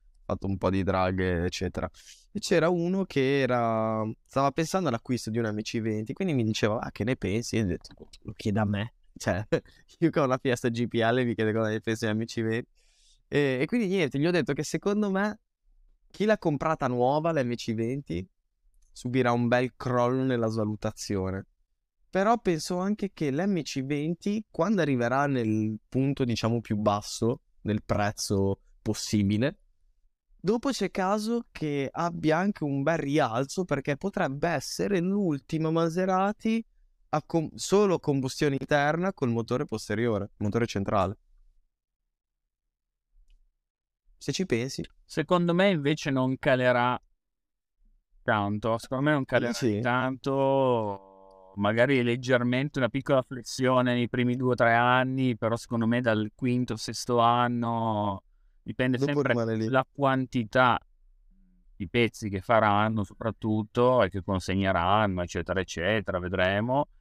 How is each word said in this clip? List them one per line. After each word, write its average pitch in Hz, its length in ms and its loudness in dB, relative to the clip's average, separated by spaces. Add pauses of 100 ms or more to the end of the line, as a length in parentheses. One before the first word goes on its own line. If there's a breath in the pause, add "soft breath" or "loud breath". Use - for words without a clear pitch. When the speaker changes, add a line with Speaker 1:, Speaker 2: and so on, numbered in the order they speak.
(240)
Speaker 1:
fatto 90 220 -4
un 98 100 -2
po' 92 140 0
di 95 120 0
drag, 92 380 0 (240)
eccetera. - 420 -4 (460 loud breath)
E 202 60 -10
c'era 170 320 2
uno 180 340 0
che 139 360 0
era, 113 640 0 (220)
stava 139 280 0
pensando 165 360 -2
all'acquisto 117 400 -2
di 110 80 -4
un 117 160 0
M 107 80 -4
C 113 220 -4
venti, 107 320 -4
quindi 185 180 -2
mi 123 120 2
diceva, 110 360 0
"Ah, - 100 -8
che - 140 -6
ne 127 120 0
pensi?" 104 400 -4
E 113 60 2
ho 101 40 0
detto, - 260 -6 (300)
"Lo - 100 -14
chiede - 280 -2
a 107 40 2
me." 104 300 -4 (220)
Cioè, 101 320 -4
<laughs> 151 140 0 (380 soft breath)
io 160 100 4
che - 80 0
ho 147 60 4
una 131 140 2
Fiesta 123 320 0
G 117 180 -2
P - 60 -8
L 117 300 2
mi 113 120 -2
chiede 110 160 0
cosa 110 160 0
ne 110 120 -2
pensi 113 240 -2
di 107 80 0
M 110 120 -2
C 117 180 -6
venti. 113 260 -2 (600 soft breath)
E, 139 320 0
e 147 60 0
quindi 233 200 0
niente, 175 320 0
gli 147 80 2
ho 175 60 2
detto 151 220 0
che 147 100 -4
secondo 202 440 -2
me 202 300 -2 (720)
chi - 140 -4
l'ha 214 120 4
comprata 151 520 -2
nuova, 135 420 2
l'M 123 240 0
C 117 200 -4
venti, 139 540 -4 (640)
subirà 123 400 0
un 120 160 2
bel 123 300 2
crollo 127 480 0
nella 120 240 0
svalutazione. 104 1000 -4 (640)
Però 208 280 2
penso 180 400 -2
anche 202 340 -2
che 147 180 -2
l'M 175 320 0
C 131 220 -6
venti, 165 680 -4
quando 185 300 0
arriverà 135 460 2
nel 110 520 0 (100)
punto, 135 360 0
diciamo, 117 360 0
più 110 160 -4
basso 107 640 0 (180)
del 107 240 -2
prezzo 98 800 -2 (200)
possibile, 107 760 0 (840)
dopo 226 300 0
c'è 202 200 -4
caso 214 600 -2
che 143 360 -4
abbia 165 500 0
anche 196 260 -2
un 139 180 -2
bel 160 160 0
rialzo, 139 680 0
perché 143 320 -2
potrebbe 165 520 -2
essere 175 500 -2
l'ultima 160 720 -2
Maserati 185 960 0 (480)
a 151 100 0
com-, 165 300 -2
solo 190 460 2
combustione 139 580 0
interna 156 540 0
col 123 180 -2
motore 120 360 -2
posteriore, 107 720 -2
motore 107 280 0
centrale. 98 500 0 (3000)
Se - 140 -6
ci 190 140 -4
pensi. 135 360 -4 (220)
Speaker 2:
Secondo 170 500 0
me 196 160 4
invece 151 400 0
non 131 300 0
calerà 123 600 2 (1200)
tanto, 107 580 0
secondo 135 260 -6
me 151 80 4
non 139 120 2
calerà 120 280 0
Speaker 1:
Sì. 110 260 0
Speaker 2:
tanto, 120 1800 -2
magari 117 480 4
leggermente 123 800 0
una 120 80 2
piccola 135 340 0
flessione 127 720 0
nei 120 140 0
primi 123 260 0
due 127 200 0
o - 20 2
tre 117 180 4
anni, 127 640 2
però 113 180 0
secondo 117 320 -2
me 120 140 2
dal 110 340 0
quinto, 123 400 -2
sesto 117 460 -2
anno 117 1040 0 (360)
dipende 127 360 -2
Speaker 1:
Dopo 143 160 0
Speaker 2:
sempre 143 220 2
Speaker 1:
rimane 113 220 0
lì. 110 120 -2
Speaker 2:
la 131 200 2
quantità 131 920 2 (960)
di 90 120 -8
pezzi 113 400 0
che 95 120 -4
faranno 107 640 4
soprattutto 113 1000 0
e 92 60 4
che 98 120 -6
consegneranno, 95 1000 0
eccetera, 90 380 -2
eccetera, 92 580 -2
vedremo. 98 720 -2 (120)